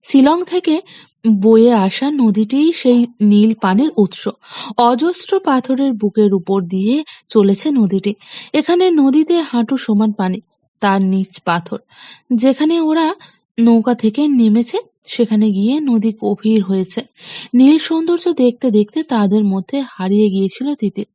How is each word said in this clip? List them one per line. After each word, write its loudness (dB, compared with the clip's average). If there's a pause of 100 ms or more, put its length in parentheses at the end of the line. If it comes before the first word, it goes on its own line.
শিলং 2
থেকে -2 (600)
বয়ে 6
আসা -2
নদীটিই 0
সেই 2 (140)
নীল 4
পানির 0
উৎস। -2 (500)
অজস্র 0
পাথরের -2
বুকের 0
উপর -2
দিয়ে -2 (240)
চলেছে 2
নদীটি। 0 (400)
এখানে 2
নদীতে 2
হাঁটু -2
সমান 0
পানি, -4 (380)
তার 0
নিচ -2
পাথর। -4 (560)
যেখানে 0
ওরা 0 (440)
নৌকা 2
থেকে -2
নেমেছে 2 (280)
সেখানে 0
গিয়ে -2
নদী 0
গভীর 0
হয়েছে। -4 (500)
নীল 6
সৌন্দর্য -2
দেখতে 0
দেখতে 0
তাদের 0
মধ্যে -4
হারিয়ে 0
গিয়েছিল -4
তিতির। -6